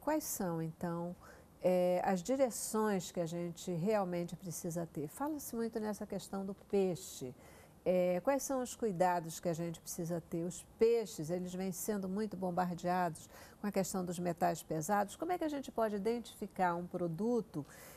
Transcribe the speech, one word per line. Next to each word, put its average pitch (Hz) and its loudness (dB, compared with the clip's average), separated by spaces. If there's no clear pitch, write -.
quais 302 0
são, 170 -2
então, 170 -4
é, 180 4
as 190 2
direções 214 2
que - -4
a 170 2
gente 175 -4
realmente 180 0
precisa 170 -4
ter? 151 -4
Fala-se 285 -6
muito 226 -2
nessa 214 -4
questão 196 -6
do 196 -6
peixe. 180 0
É, 180 4
quais 269 2
são 269 0
os 240 -6
cuidados 175 2
que - -2
a 170 4
gente 170 -4
precisa 170 -4
ter? 170 -2
Os 175 -6
peixes, 226 4
eles 180 -2
vêm 185 -2
sendo 202 -2
muito 202 -2
bombardeados 180 0
com - -2
a 202 -2
questão 190 0
dos 175 -4
metais 175 2
pesados. 196 0
Como 339 -2
é 359 0
que 339 -2
a 311 0
gente 285 -6
pode 214 0
identificar 202 0
um 175 -4
produto 175 0